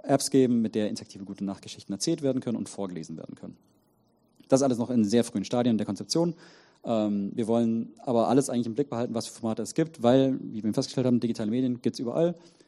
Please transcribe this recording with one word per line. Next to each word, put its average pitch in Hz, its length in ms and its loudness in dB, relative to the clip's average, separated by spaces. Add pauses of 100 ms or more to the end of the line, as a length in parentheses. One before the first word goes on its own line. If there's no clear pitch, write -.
Apps - 280 0
geben, 123 300 4
mit 107 120 -2
der 107 160 0
interaktive - 360 -10
Gute-Nacht-Geschichten 98 680 -10
erzählt 156 300 -2
werden 131 200 0
können 113 160 -4
und 101 120 -6
vorgelesen 85 480 -8
werden - 180 -14
können. - 220 -16 (920)
Das 131 140 6
alles 127 160 2
noch 120 140 -2
in 117 120 4
sehr 113 220 4
frühen 98 180 -4
Stadien 120 340 2
der 104 80 -2
Konzeption. 160 480 -2 (520)
Ähm, 104 500 0
wir 113 120 -2
wollen 117 520 2
aber 117 300 2
alles 135 200 4
eigentlich 120 180 -2
im 113 80 -6
Blick 143 140 -2
behalten, 117 240 -4
was 117 140 -4
für - 140 -14
Formate 113 220 -2
es - 100 -10
gibt, 160 280 -2
weil, 131 400 4
wie 107 220 -8
wir 107 100 0
festgestellt 127 340 -2
haben, 120 120 4
digitale 113 320 -2
Medien 123 300 -2
gibt's - 180 -2
überall. 156 360 0 (320)